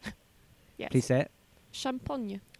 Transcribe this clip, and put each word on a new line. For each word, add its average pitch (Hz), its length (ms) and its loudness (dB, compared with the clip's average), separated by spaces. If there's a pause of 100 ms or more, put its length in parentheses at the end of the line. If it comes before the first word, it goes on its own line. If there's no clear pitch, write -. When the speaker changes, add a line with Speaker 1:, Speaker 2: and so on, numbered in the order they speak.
Speaker 1:
<laughs> - 760 -18
Yes. - 140 -8
Speaker 2:
Please 127 140 4
say 127 160 4
it. - 100 -2 (420)
Speaker 1:
Champagne. 254 680 -4 (200)